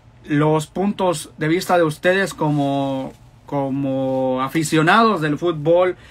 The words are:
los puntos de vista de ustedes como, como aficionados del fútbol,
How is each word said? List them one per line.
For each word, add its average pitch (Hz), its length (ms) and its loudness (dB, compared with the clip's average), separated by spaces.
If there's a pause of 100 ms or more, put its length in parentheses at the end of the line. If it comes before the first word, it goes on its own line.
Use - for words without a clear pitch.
(260)
los 156 420 0
puntos 185 680 -2
de 156 100 -4
vista 180 300 0
de 170 80 4
ustedes 180 480 0
como, 139 800 -2 (320)
como 135 960 -2
aficionados 165 800 2
del 151 160 -2
fútbol, 175 580 2 (160)